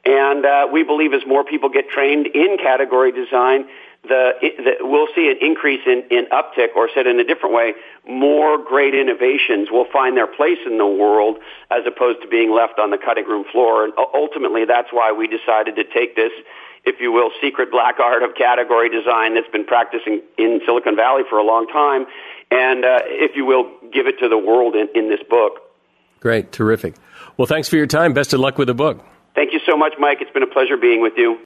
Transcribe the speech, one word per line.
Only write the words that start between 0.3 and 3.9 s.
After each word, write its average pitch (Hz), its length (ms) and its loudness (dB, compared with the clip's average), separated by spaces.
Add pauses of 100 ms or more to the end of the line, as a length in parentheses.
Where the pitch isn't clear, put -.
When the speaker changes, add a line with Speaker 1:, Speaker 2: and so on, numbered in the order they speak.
Speaker 1:
uh, 143 260 4
we 160 120 0
believe 151 280 0
as 131 140 0
more 139 180 2
people 143 240 -4
get 139 220 -2
trained 143 380 0
in 180 280 0
category 131 560 2
design, 127 540 0 (360)